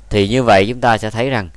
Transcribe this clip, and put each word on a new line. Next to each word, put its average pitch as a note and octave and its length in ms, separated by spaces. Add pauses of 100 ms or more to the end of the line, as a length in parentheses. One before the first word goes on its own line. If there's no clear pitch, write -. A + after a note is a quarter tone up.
(100)
Thì G2+ 180
như B2+ 140
vậy G2+ 260
chúng B2 120
ta A#2 180
sẽ G#2+ 120
thấy - 200
rằng G#2 260